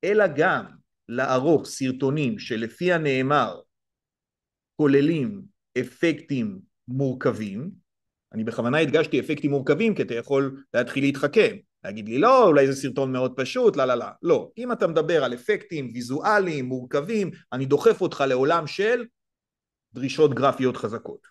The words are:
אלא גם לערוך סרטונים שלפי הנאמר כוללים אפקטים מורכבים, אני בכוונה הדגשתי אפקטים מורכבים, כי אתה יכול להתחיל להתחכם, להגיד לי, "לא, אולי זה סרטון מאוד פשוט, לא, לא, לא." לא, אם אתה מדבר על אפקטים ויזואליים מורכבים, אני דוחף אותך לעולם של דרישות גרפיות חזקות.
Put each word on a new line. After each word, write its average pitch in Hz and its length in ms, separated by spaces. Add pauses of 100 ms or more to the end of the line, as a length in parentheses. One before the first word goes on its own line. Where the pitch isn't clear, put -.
אלא 202 220 (100)
גם 147 300 (440)
לערוך 131 560
סרטונים 131 720
שלפי 117 540
הנאמר 131 680 (1160)
כוללים 139 640 (380)
אפקטים 127 800 (280)
מורכבים, 127 840 (640)
אני 110 100
בכוונה 117 340
הדגשתי 156 420
אפקטים 147 320
מורכבים, 151 440
כי - 60
אתה 120 140
יכול 135 480 (100)
להתחיל 123 300
להתחכם, 139 520 (280)
להגיד 104 260
לי, 120 100
"לא, 240 280
אולי 143 200
זה 139 60
סרטון 135 380
מאוד 127 240
פשוט, 214 400
לא, 139 100
לא, 127 100
לא." 113 100 (160)
לא, 147 360
אם 247 140
אתה 214 160
מדבר 160 360
על 123 100
אפקטים 143 600
ויזואליים 156 720
מורכבים, 147 680 (220)
אני 131 120
דוחף 143 360
אותך 151 260
לעולם 143 400
של 226 380 (880)
דרישות 135 400
גרפיות 127 440
חזקות. - 540